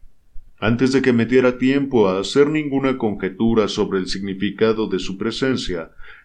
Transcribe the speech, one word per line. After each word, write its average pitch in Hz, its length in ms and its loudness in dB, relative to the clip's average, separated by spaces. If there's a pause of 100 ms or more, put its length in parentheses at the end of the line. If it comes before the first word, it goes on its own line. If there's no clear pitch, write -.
(580)
Antes 120 360 2
de 135 80 2
que 135 100 4
me 117 140 2
diera 127 320 4
tiempo 131 500 2
a 92 120 0
hacer 143 300 2
ninguna 135 480 -2
conjetura 107 720 0
sobre 95 320 -2
el 90 80 -4
significado 101 800 -2
de 92 120 -4
su 95 180 -6
presencia, 107 720 -4 (340)